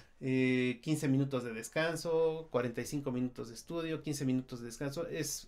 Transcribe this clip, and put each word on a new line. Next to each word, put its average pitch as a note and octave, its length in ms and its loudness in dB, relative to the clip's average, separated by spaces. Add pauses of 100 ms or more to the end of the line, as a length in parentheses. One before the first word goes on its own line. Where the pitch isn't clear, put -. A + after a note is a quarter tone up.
(220)
eh, B2+ 640 4
quince D3+ 240 0
minutos C3+ 360 2
de A#2 100 -6
descanso, D#3+ 1000 0
cuarenta A#2+ 300 0
y A#2+ 40 -6
cinco C#3 260 -2
minutos B2 380 -2
de A2+ 60 -14
estudio, D#3+ 480 -4
quince C#3+ 200 -2
minutos B2+ 360 0
de A#2+ 80 -8
descanso. C#3+ 400 -4
Es - 400 -4